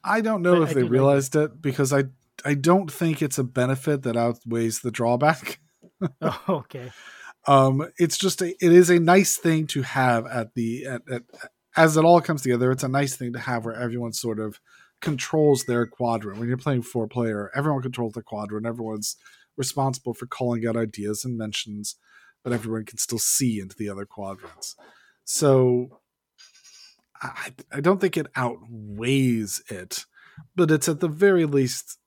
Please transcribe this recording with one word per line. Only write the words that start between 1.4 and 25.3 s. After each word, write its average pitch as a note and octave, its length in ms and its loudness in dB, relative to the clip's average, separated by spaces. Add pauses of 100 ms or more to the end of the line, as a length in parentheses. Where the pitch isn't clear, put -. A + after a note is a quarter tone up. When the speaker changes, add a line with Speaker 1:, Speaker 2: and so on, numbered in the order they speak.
Speaker 1:
it - 180 -6
because C#3 300 0
I, C#3 140 2 (400)
I C#3+ 80 0
don't E3 380 2
think E3 300 -2
it's C#3+ 180 -4
a C3 40 0
benefit C3+ 600 -2
that A#2 120 -2
outweighs A#2 680 -2
the A#2 100 -4
drawback. B2 720 0
<laughs> - 60 -20 (520)
Speaker 2:
Oh, D#3+ 280 -4
okay. B2+ 420 -6 (540)
Speaker 1:
Um, C#3 420 4 (120)
it's E3+ 180 2
just F#3+ 240 -2
a, F3 80 -2
it F3 240 2
is F3+ 160 10
a F3+ 100 6
nice F3 380 4
thing D#3+ 300 2
to C3+ 160 -4
have A#2+ 420 0
at A#2 300 -8
the, A#2+ 320 -4
at, B2 140 -8 (100)
at, A#2+ 100 -6 (560)
as D#3+ 180 6
it D#3+ 80 4
all E3+ 180 8
comes D#3 200 -4
together, B2+ 300 2
it's C3 120 -2
a C3+ 40 -4
nice C3+ 280 -2
thing A#2+ 180 -8
to A2 60 -10
have A#2+ 260 -4
where A2+ 100 -6
everyone A#2+ 380 -6
sort A2 260 -6
of G#2+ 200 -8 (400)
controls D3 680 0
their A#2+ 200 0
quadrant. A2 540 -6
When A#2 80 -6
you're B2+ 100 -2
playing C3 240 -2
four A2+ 260 -6
player, A2 480 -6
everyone C#3+ 280 -2
controls B2 300 -6
their A#2 100 -12
quadrant. G#2+ 420 -8
Everyone's A2 500 -8 (420)
responsible C3 580 -4
for B2 100 -14
calling A#2+ 400 -4
out A2+ 100 -2
ideas G#2+ 480 -4
and B2 140 -6
mentions, G#2+ 600 -10 (460)
but B2 80 -6
everyone A2 340 -6
can - 120 -16
still A#2 220 -4
see A#2 400 0
into F#2+ 180 -12
the G#2 120 -6
other G2 160 -10
quadrants. - 720 -14 (480)
So B2+ 760 2 (1200)